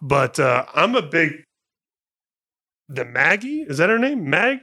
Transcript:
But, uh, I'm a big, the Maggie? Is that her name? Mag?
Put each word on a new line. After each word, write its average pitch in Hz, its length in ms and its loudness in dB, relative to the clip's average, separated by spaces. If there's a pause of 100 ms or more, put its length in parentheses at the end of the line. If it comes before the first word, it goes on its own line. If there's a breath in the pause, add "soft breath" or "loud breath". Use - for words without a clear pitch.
But, 135 380 0
uh, 131 340 2
I'm 190 220 2
a 233 60 2
big, 156 420 -2 (1400)
the 131 160 -8
Maggie? 196 580 0
Is 147 180 -4
that 180 100 4
her 226 80 2
name? 240 320 -2
Mag? 233 320 2